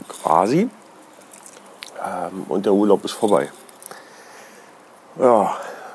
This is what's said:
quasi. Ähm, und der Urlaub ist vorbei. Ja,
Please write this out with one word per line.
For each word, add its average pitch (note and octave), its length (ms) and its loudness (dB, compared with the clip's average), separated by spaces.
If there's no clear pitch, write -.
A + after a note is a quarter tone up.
quasi. A2+ 600 2
Ähm, F#2 460 -8
und F#2+ 160 -2
der G2+ 80 4
Urlaub G2+ 300 4
ist - 80 -6
vorbei. E2 380 0
Ja, A#2 380 4